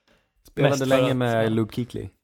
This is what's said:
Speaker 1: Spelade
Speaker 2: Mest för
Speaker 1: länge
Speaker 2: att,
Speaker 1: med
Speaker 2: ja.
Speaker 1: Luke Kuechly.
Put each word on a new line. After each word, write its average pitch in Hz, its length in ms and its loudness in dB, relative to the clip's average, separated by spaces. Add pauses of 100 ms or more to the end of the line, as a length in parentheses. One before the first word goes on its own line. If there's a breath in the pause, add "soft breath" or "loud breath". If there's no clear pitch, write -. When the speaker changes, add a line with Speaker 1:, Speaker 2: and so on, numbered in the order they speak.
(420)
Speaker 1:
Spelade 139 280 0
Speaker 2:
Mest 135 120 0
för 131 60 0
Speaker 1:
länge 127 220 2
Speaker 2:
att, 127 60 -2
Speaker 1:
med 117 280 0
Speaker 2:
ja. 110 40 0
Speaker 1:
Luke 110 260 -2
Kuechly. 110 340 -8 (160)